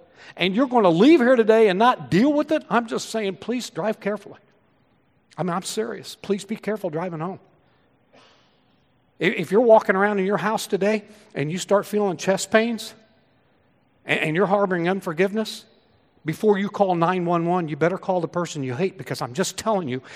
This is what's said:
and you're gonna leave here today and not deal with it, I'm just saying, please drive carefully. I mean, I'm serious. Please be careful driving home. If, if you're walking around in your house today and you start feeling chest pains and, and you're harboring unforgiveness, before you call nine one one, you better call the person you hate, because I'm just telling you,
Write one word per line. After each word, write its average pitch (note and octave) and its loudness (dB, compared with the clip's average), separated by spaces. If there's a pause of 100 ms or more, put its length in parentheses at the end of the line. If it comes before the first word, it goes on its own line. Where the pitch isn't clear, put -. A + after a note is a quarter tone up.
(360)
and F3+ 0
you're C4 2
gonna A#3 4
leave B3 8
here B3+ 4
today A3 6
and F3+ 0
not G#3+ 2
deal B3 4
with D4 0
it, D4+ -2
I'm A3+ 0
just A3+ -8
saying, G3+ -4
please A#3+ -8
drive G3+ -6
carefully. G3 -8 (960)
I D#3 -4
mean, F3 -2
I'm F#3 -4
serious. - -8
Please - -6
be A3 -8
careful G3+ -6
driving E3 -6
home. F3+ -8 (1800)
If, F3 2
if E3 -6
you're G#3 4
walking A3 6
around G3+ 0
in F#3 0
your G3+ -2
house G#3 -4
today G3+ -2 (280)
and D3+ -4
you F#3 -6
start G3 0
feeling G3+ -2
chest - -2
pains A3 0 (1120)
and, D3 -2
and D#3 -2
you're F#3 2
harboring F#3 0
unforgiveness, F#3+ -4 (600)
before G3 0
you G3 -4
call F#3+ 0
nine E3+ 0
one E3+ 0
one, F3 -2
you D3+ -6
better E3 0
call F3+ -2
the D#3+ -4
person D#3+ -6
you B2+ -6
hate, F#3 -4
because C#3+ -8
I'm B2 -8
just E3+ -4
telling G3 -2
you, B2+ -6 (140)